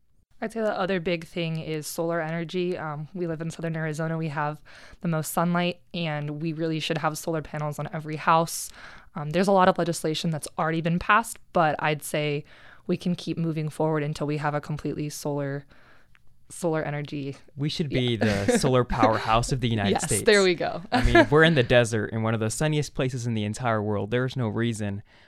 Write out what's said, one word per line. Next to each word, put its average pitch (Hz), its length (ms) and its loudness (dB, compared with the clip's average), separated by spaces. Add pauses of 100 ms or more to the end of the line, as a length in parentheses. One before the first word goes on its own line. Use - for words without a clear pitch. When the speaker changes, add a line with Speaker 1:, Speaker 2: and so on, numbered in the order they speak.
(400)
Speaker 1:
I'd 226 120 -6
say 226 80 -6
the 208 180 -2
other 190 220 0
big 165 260 -2
thing 165 320 -4
is 156 300 -6
solar 170 320 -2
energy. 170 580 -4
Um, 151 340 -8
we 180 140 -4
live 160 140 -4
in 165 100 -6
southern 160 240 -6
Arizona. 160 420 -4
We 160 120 -2
have 151 320 -4 (400)
the 175 80 -4
most 156 240 -2
sunlight, 175 480 0 (120)
and 147 480 -4
we 165 120 -2
really 160 260 -2
should 160 200 -2
have 156 200 -2
solar 160 240 -4
panels 151 380 -6
on 147 120 -6
every 156 220 -8
house. 165 560 2 (460)
Um, 147 140 -6
there's 180 180 2
a 202 40 8
lot 185 160 8
of 185 100 4
legislation 165 520 -2
that's 151 160 -4 (100)
already 165 240 0
been 170 200 0
passed, - 400 2 (120)
but 160 280 4
I'd 156 240 -2
say 151 400 -2 (420)
we 180 100 0
can 180 200 -2
keep - 200 -6
moving 160 320 -2
forward 156 360 0
until 143 240 -4
we 147 80 0
have 147 180 -2
a 147 60 -2
completely 151 480 -6
solar, 143 580 -6 (840)
solar 156 340 -2
energy. 143 500 -6 (220)
Speaker 2:
We 143 120 -2
should 151 200 -2
be 123 340 0
Speaker 1:
Yeah. 101 220 2
<laughs> - 20 -2
Speaker 2:
the 240 140 4
solar 127 240 4
powerhouse 113 640 2
of 131 100 -2
the 123 80 0
United 104 220 2
Speaker 1:
Yes, - 140 0
Speaker 2:
States. - 180 0
Speaker 1:
there 208 220 6
we 180 100 4
go. 160 280 -4 (100)
Speaker 2:
I 247 100 2
mean, - 280 6
we're 156 120 8
in 160 140 6
the 123 80 6
desert 117 480 2
in 113 100 -2
one 110 120 2
of 110 40 0
the 110 120 0
sunniest 151 440 0
places 127 320 -2
in 117 80 0
the 110 80 0
entire 107 400 -2
world. 101 300 -2
There's 123 240 0
no 123 100 0
reason 107 560 -2 (260)